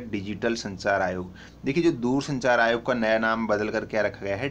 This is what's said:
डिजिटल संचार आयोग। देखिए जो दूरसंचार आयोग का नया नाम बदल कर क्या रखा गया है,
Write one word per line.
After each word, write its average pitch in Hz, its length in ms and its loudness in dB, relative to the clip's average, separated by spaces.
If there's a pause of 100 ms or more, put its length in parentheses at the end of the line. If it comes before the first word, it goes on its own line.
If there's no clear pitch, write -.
(120)
डिजिटल 104 440 -2
संचार 98 460 0
आयोग। 90 320 -4 (320)
देखिए 147 180 0
जो 170 100 6
दूरसंचार 127 680 2
आयोग 117 260 2
का 131 80 2
नया 113 260 2
नाम 113 280 0
बदल 107 220 0
कर 107 160 -2
क्या 107 160 -2
रखा 101 240 -2
गया 98 100 -2
है, 127 160 -4